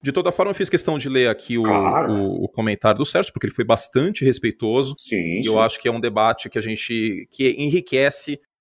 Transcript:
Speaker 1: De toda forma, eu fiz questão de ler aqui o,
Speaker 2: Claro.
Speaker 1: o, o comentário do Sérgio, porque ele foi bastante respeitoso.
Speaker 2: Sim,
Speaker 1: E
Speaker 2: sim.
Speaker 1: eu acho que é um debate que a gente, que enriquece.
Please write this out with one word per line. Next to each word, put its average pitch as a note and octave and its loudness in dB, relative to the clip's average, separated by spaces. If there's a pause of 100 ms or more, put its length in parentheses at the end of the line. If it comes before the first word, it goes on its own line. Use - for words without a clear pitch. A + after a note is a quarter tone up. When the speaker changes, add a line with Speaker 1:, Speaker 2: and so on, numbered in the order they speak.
Speaker 1:
De C#3 -4
toda F3+ 0
forma, F#3+ 0
eu G3 -2
fiz F#3+ -4
questão D#3+ 0
de C#3 -6
ler B2+ 4
aqui A#2 -2
o, A2+ 2
Speaker 2:
Claro. G#2+ 2
Speaker 1:
o, G2 -2
o - -4
comentário G#2+ 0
do C#3 0
Sérgio, - 0
porque - -6
ele G2+ -4
foi A#2+ 0
bastante C#3+ 0
respeitoso. B2+ 0
Speaker 2:
Sim, F2 -4
Speaker 1:
E - -2
Speaker 2:
sim. A2 0
Speaker 1:
eu A2 2
acho A2+ 2
que - -4
é A#2 0
um A#2 -4
debate A2 0
que - -4
a A2 -4
gente, A2 -4
que C3 2
enriquece. C#3+ 0 (200)